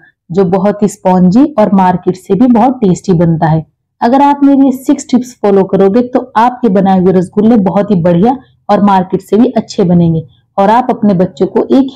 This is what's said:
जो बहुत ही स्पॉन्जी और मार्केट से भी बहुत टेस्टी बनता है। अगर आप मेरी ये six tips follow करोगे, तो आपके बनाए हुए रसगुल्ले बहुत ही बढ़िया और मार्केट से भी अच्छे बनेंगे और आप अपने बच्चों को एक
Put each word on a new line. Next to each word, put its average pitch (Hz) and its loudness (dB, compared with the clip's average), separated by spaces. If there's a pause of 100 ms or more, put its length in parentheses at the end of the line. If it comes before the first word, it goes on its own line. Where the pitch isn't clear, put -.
(300)
जो 185 0
बहुत 196 -2
ही 202 0
स्पॉन्जी 185 0 (140)
और 202 0
मार्केट 185 0
से - -6
भी 240 2
बहुत 247 0
टेस्टी 185 -2
बनता 165 0
है। 156 -2 (360)
अगर 262 0
आप 285 0
मेरी 277 4
ये 262 2
six - -4
tips - -2
follow 196 2
करोगे, 196 0
तो 247 -6
आपके 240 0
बनाए 190 2
हुए 180 2
रसगुल्ले 208 0
बहुत 196 -2
ही 185 0
बढ़िया 180 0 (320)
और 208 0
मार्केट 185 -2
से - -2
भी 247 2
अच्छे - -4
बनेंगे 165 0 (300)
और 196 0
आप 247 0
अपने 208 -2
बच्चों 180 -2
को - -2
एक 262 0